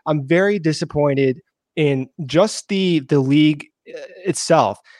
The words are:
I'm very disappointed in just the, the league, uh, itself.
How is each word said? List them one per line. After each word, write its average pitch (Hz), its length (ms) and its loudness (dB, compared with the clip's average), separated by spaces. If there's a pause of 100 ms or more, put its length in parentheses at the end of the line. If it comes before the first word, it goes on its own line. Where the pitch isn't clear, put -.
I'm 151 220 -2
very 190 300 2
disappointed 147 840 -2 (360)
in 139 340 0 (160)
just 170 420 0
the, 185 320 0
the 139 200 0
league, 147 460 2 (220)
uh, 156 140 -16 (240)
itself. 143 520 0 (220)